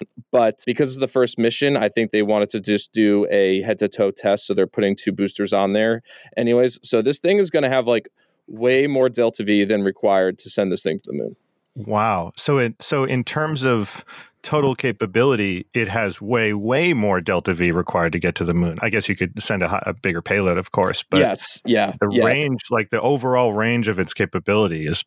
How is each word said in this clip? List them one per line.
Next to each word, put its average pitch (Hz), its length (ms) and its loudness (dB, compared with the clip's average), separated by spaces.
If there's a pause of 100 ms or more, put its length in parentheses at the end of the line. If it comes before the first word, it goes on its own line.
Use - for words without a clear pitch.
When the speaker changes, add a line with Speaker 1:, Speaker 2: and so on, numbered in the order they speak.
(300)
Speaker 1:
But 117 360 2
because 131 300 -2
of 135 40 -6
the 131 80 -2
first 127 300 0
mission, 135 400 2
I 107 100 2
think 110 220 -2
they 107 100 2
wanted 104 300 2
to 110 100 -4
just 104 320 -2
do 104 380 4
a 95 320 2
head-to-toe 104 480 0
test, 101 360 -2
so - 60 -2
they're 95 140 2
putting 101 280 0
two - 180 -4
boosters 98 420 -2
on 98 180 2
there 113 300 2 (340)
anyways. 120 460 2
So - 180 0
this 131 200 0
thing 196 180 2
is 196 100 2
gonna 143 220 0
have, 127 180 0
like, 117 220 0 (360)
way 127 400 2
more 131 220 2
delta 117 340 0
V 104 220 4
than 101 180 0
required 95 540 2
to - 140 -16
send 98 200 0
this 87 120 -4
thing 80 160 -2
to - 80 -14
the - 80 -10
moon. 58 200 -8 (420)
Speaker 2:
Wow. 107 600 -2
So 143 220 0
it, 120 200 0
so 139 260 -2
in 131 200 -2
terms 151 400 -4
of 117 400 -2 (380)
total 139 320 0
capability, 107 1000 0
it 117 140 0
has 101 320 -4
way, 110 320 0
way 123 400 0
more 104 300 2
delta 90 320 0
V 87 180 0
required 85 400 0
to 87 60 -2
get - 160 -2
to - 100 -2
the 85 80 -2
moon. 85 300 0
I 113 80 -2
guess 101 180 -2
you 98 80 -2
could 95 260 -4
send 98 200 -2
a 85 60 -2
hi-, 95 180 -2
a 92 80 -4
bigger 85 260 -4
payload, 92 380 0
of 95 140 -8
course, 95 300 0
but - 180 0
Speaker 1:
Yes. - 440 -2
Yeah. 104 380 0
Speaker 2:
the 101 100 0
Speaker 1:
Yeah. 113 140 4
Speaker 2:
range, 135 420 0
like, 113 220 -2
the 113 100 0
overall 123 540 2
range 110 340 0
of 95 100 -2
its 90 140 -2
capability 92 720 0
is 76 220 -4